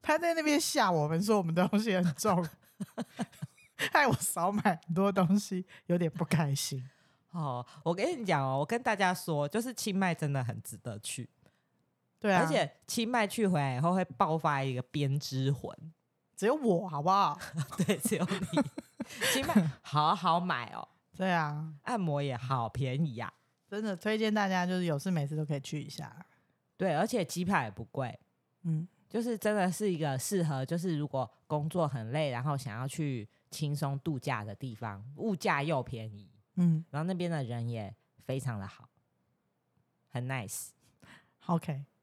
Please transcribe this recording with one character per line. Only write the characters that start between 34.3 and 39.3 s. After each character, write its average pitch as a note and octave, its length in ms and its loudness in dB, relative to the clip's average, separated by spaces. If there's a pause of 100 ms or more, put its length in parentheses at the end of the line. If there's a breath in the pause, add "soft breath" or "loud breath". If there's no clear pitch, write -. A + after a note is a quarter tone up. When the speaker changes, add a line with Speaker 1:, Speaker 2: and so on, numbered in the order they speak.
Speaker 2:
的 G#2 100 -8
地 B2 200 -10
方， G#2 280 -8 (140)
物 G3+ 180 -2
价 D#3+ 280 0
又 D3 200 0
便 A2+ 300 -8
宜， G2+ 180 -20 (260)
Speaker 1:
嗯。 E3 340 4
Speaker 2:
然 D3 120 -4
后 E3+ 40 -2
那 F#3+ 80 -2
边 F3 160 -2
的 D#3 120 -2
人 A#2 240 -4
也 A2 280 -6 (320)
非 C3+ 120 -2
常 A2+ 220 -6
的 F#2 60 -8
好， - 220 -18 (1200)